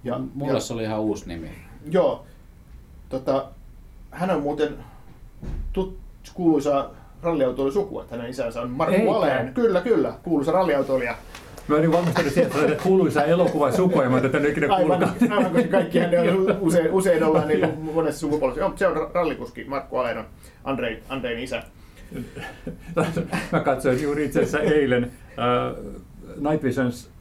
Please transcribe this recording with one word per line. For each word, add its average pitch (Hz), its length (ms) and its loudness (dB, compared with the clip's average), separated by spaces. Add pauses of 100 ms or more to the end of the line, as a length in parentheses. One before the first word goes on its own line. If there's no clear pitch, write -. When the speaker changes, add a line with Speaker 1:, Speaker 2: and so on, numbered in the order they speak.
Speaker 1:
Ja, 123 160 -4
Speaker 2:
M-, 131 140 -8
mulle 135 200 -4
Speaker 1:
ja 120 60 2
Speaker 2:
se - 140 -6
oli 113 100 -4
ihan 110 160 -4
uusi 104 280 -4
nimi. 82 220 -12 (420)
Speaker 1:
Joo. 156 340 2 (840)
Tota, 131 360 -2 (640)
hän 175 200 -4
on 156 100 0
muuten 147 320 -2 (1000)
tut-, 190 240 -4 (360)
kuuluisa 147 560 2 (340)
ralliautoilusukua, 135 800 0
että 117 120 -12
hänen 117 140 -8
isänsä 120 320 -6
on 123 80 -6
Markku 160 260 0
Speaker 3:
Eikä. 196 160 4
Speaker 1:
Aleen. 147 420 0
Kyllä, 208 280 2
kyllä, 160 320 2 (100)
kuuluisa 151 280 0
ralliautoilija. 135 640 2 (520)
Speaker 3:
Mä 147 80 2
olin 160 160 4
valmistanut 170 420 2
siihen, - 180 4 (200)
että 151 120 -2
kuuluisa 170 400 4
elokuvan 156 500 2
sukua, 180 300 4
ja 127 60 2
mä 127 60 4
oon 127 160 2
tätä 143 160 2
ikinä 147 280 2
Speaker 1:
Aivan, 180 240 4
Speaker 3:
kuullut. 185 320 2
Speaker 1:
aivan, 196 200 2
koska 233 180 2
kaikkihan 175 420 2
ne 175 80 4
on 190 380 2
Speaker 3:
<laughs> 185 100 0
Speaker 1:
usein, 165 240 4
usein 180 320 4
ollaan 160 240 4
niin 156 120 2
kuin 156 200 0 (160)
monessa 156 240 0
sukupolvessa. 143 420 -2
Joo, 190 140 -2
se 196 120 2
on 160 100 2
ra-, - 160 -4
rallikuski, 127 500 -4
Markku 135 340 -8
Aleen 117 200 -2
on 110 80 -10 (380)
Andrei, 123 460 -6
Andrein 120 300 -6
isä. 123 240 -8 (520)
Speaker 3:
<laughs> - 1400 -8
Mä 156 80 0
katsoin 131 420 0
juuri 147 240 -2
itse 147 140 -2
asiassa 143 200 0
eilen, 143 440 2
äh, 123 800 -4 (680)
Night 151 140 0
Visions 127 460 -2 (120)